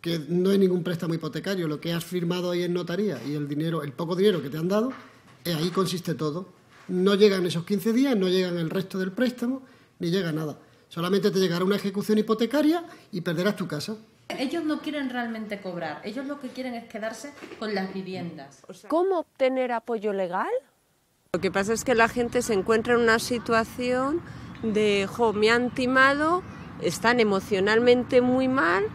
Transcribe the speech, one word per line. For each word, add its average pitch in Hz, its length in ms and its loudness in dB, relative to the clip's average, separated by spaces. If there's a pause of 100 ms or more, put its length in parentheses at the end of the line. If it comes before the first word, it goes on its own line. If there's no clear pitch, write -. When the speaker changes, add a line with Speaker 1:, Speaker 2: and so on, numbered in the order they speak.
Speaker 1:
que 165 280 -2
no 180 220 2
hay 202 80 4
ningún 180 260 4
préstamo 170 300 -2
hipotecario, 160 540 -4
lo 151 120 -4
que 170 120 -4
has 170 120 -2
firmado 175 480 -2
ahí 175 100 -2
en 175 100 -2
notaría 175 520 -2
y 143 100 -4
el 147 140 -4
dinero, 156 340 -2
el 143 100 -8
poco 170 220 -4
dinero 208 280 4
que 135 80 -8
te 156 80 -6
han 165 100 -2
dado, 220 240 2 (520)
eh, 175 100 -2
ahí 165 160 0
consiste 175 440 -2
todo. 156 340 -4 (400)
No 185 280 2
llegan 190 300 6
esos 170 180 -2
quince 208 280 0
días, 262 240 4
no 185 120 2
llegan 180 300 2
el 165 120 -2
resto 190 280 -4
del 185 140 -4
préstamo, 247 500 -2 (360)
ni 175 120 -2
llega 175 220 0
nada. 151 240 -4 (320)
Solamente 185 420 2
te 175 80 0
llegará 175 260 2
una 202 120 2
ejecución 202 420 0
hipotecaria 254 680 2 (280)
y 175 80 -6
perderás 180 360 0
tu 185 100 -4
casa. 151 300 -6 (320)
Speaker 2:
Ellos 294 360 -4
no 302 160 -2
quieren 294 300 -6
realmente 220 500 -6
cobrar, 165 440 -8
ellos 226 220 -8
lo 285 140 -8
que 254 80 -10
quieren 254 260 -10
es 233 100 -12
quedarse 226 480 -10 (260)
con 214 160 -4
las 190 180 -4
viviendas. 175 760 -10
Speaker 3:
O 196 60 -16
sea, - 140 -20
¿cómo 349 320 4
obtener 262 520 0
apoyo 226 400 -2
legal? 190 360 0 (840)
Lo 180 80 0
que 190 100 0
pasa 196 220 0
es 220 120 -4
que 254 100 2
la 226 140 6
gente 240 340 0
se 240 120 0
encuentra 226 400 2
en 240 60 4
una 226 180 6
situación 247 1000 -2 (420)
de, 208 480 2
"Jo, 226 220 2
me 214 180 4
han 240 200 4
timado", 277 720 4 (380)
están 233 400 2
emocionalmente 220 1000 4
muy 254 280 2
mal 339 360 2 (100)